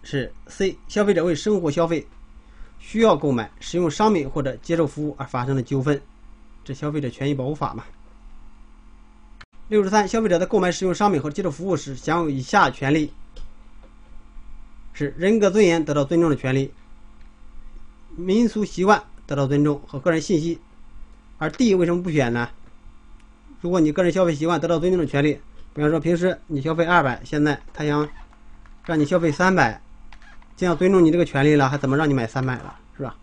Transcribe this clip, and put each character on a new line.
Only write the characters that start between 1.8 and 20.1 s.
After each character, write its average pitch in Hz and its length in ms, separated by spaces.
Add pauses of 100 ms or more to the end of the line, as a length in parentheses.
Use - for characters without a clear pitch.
费 165 220 (720)
需 - 200
要 214 180
购 147 140
买、 117 280
使 - 180
用 175 140
商 214 220
品 143 160
或 151 120
者 131 200
接 165 160
受 160 100
服 147 200
务 143 100
而 127 80
发 123 200
生 135 100
的 131 60
纠 135 200
纷， 143 200 (640)
这 139 100
消 151 160
费 147 120
者 127 80
权 135 200
益 147 40
保 131 120
护 147 80
法 151 200
嘛。 113 100 (1800)
六 214 160
十 190 60
三、 208 180
消 226 140
费 220 60
者 175 100
在 185 80
购 202 140
买、 180 120
使 - 120
用 185 100
商 208 180
品 151 100
或 147 80
者 147 40
接 208 80
受 185 80
服 160 160
务 185 120
时 139 180
享 160 280
有 156 60
以 135 120
下 170 280
权 139 240
利： 151 200 (1800)
是 - 260
人 202 220
格 202 100
尊 208 140
严 165 220
得 147 80
到 143 100
尊 170 160
重 170 100
的 143 60
权 131 180
利， 135 200 (1400)
民 202 320
俗 208 160
习 180 180
惯 196 180 (240)
得 - 80
到 139 140
尊 143 160
重 147 240
和 143 100
个 165 140